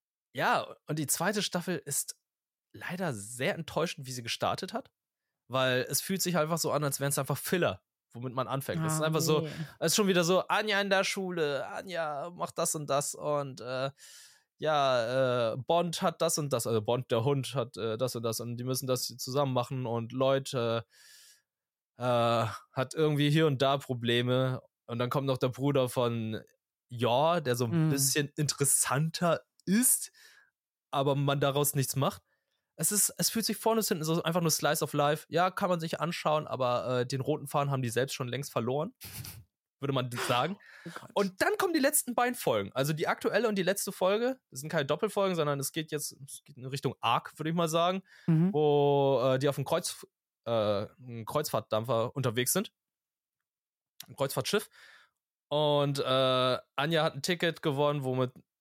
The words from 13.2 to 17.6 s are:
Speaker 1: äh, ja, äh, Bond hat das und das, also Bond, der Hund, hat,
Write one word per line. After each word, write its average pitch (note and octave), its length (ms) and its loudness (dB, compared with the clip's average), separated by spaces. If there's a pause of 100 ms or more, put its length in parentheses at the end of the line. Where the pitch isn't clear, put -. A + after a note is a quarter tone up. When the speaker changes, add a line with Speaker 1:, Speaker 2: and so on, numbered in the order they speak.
Speaker 1:
äh, C3 280 -4 (680)
ja, B2+ 960 2
äh, - 40 -4
Bond E3+ 440 0
hat E3+ 200 0
das E3 160 2
und C#3+ 140 -4
das, A#2+ 140 0
also A2+ 160 2
Bond, B2 300 -2
der A2+ 120 4
Hund, C3+ 320 0
hat, A#2 220 -4